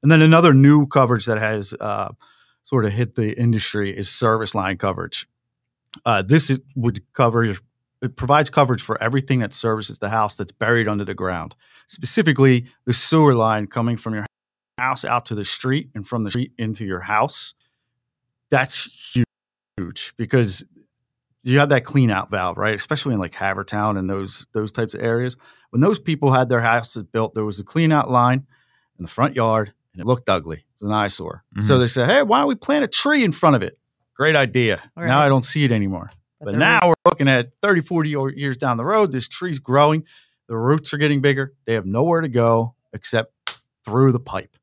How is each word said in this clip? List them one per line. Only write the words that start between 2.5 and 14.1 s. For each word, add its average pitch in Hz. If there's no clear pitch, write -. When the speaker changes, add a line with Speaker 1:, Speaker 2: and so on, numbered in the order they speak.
Speaker 1:
sort 127
of 101
hit 110
the 110
industry 104
is 98
service 110
line 95
coverage. 92
Uh, 107
this 131
is, 131
would 117
cover, 117
it -
provides 143
coverage 123
for -
everything 135
that 110
services 110
the 101
house 107
that's 98
buried 113
under 104
the 98
ground, 90
specifically 135
the 127
sewer 151
line 110
coming 117
from 110